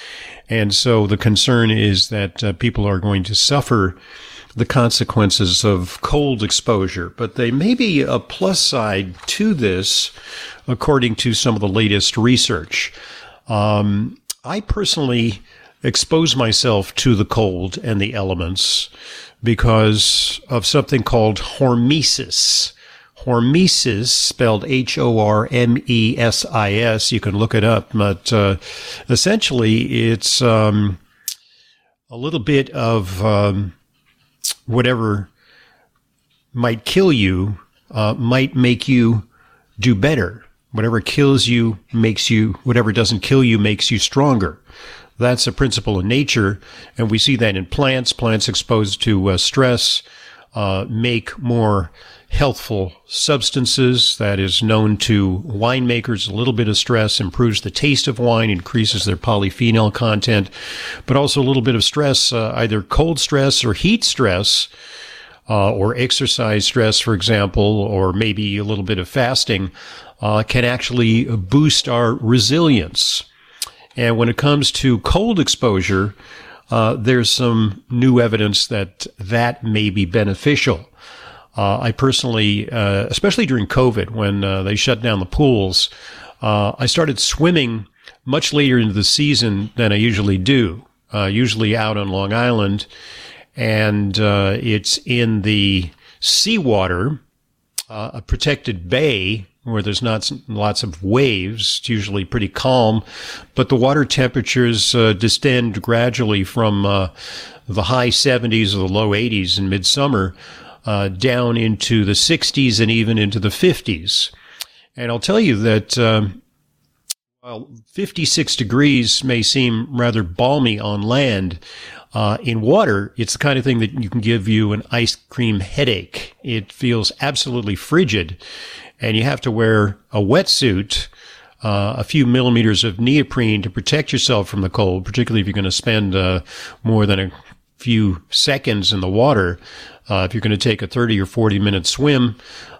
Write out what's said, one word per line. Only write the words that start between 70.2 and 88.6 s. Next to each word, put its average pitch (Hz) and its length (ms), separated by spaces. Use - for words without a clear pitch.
uh, 107 220
can 127 200
actually 120 640
boost 120 640
our 120 240
resilience. 120 1120
And 117 200
when 117 120
it 117 80
comes 143 360
to 123 260
cold 202 420
exposure, 98 720
uh, 113 220
there's 120 360
some 113 600
new 123 320
evidence 104 460
that 101 400
that 117 440
may 107 280
be 98 160
beneficial. 101 840
Uh, 101 240
I 120 100
personally, 110 800
uh, 101 360
especially 202 380
during 123 220
covid, 107 440
when, 101 340
uh, 95 180
they 101 120
shut 110 260
down 110 180
the 92 60
pools, 107 640
uh, 104 380
I 127 60
started 151 340
swimming 135 680
much 147 300
later 139 240